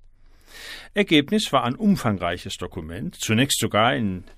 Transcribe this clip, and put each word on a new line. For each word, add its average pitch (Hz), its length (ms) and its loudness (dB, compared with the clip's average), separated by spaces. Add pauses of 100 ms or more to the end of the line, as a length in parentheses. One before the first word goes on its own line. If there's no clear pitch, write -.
(960)
Ergebnis 196 580 2
war 131 120 4
ein 120 120 -2
umfangreiches 95 800 0
Dokument, 90 580 -10
zunächst - 460 0
sogar 113 340 2
in 98 300 -4 (140)